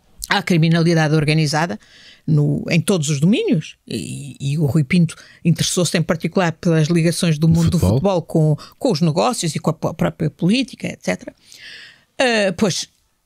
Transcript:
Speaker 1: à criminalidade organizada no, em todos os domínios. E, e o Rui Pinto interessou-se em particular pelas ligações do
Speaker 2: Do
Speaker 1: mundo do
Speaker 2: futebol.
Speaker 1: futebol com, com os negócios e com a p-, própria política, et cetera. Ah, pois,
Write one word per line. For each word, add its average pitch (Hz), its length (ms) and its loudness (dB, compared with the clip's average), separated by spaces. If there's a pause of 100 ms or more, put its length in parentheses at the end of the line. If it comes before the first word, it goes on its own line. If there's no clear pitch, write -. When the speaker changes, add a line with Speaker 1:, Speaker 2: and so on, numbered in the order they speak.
(280)
Speaker 1:
à 202 140 0
criminalidade 165 720 2
organizada 156 640 0 (480)
no, 147 440 0
em 170 100 2
todos 160 280 0
os 147 120 -2
domínios. 226 560 0 (100)
E, 131 540 -12
e 139 180 -4
o 160 80 0
Rui 151 160 2
Pinto 165 320 2 (300)
interessou-se 170 520 0
em 170 60 0
particular 170 480 -2
pelas 160 380 0
ligações 165 500 0
do 160 80 0
Speaker 2:
Do 160 80 4
Speaker 1:
mundo 165 160 2
do 175 80 2
Speaker 2:
futebol. 95 200 2
Speaker 1:
futebol 180 240 0
com, 156 340 2 (200)
com 277 140 0
os 156 100 0
negócios 175 540 0
e - 60 -6
com - 100 -2
a - 20 0
p-, - 220 -6
própria 170 360 -2
política, 208 580 -2
et - 120 -12
cetera. - 320 -6 (840)
Ah, 220 380 2
pois, - 320 -2 (380)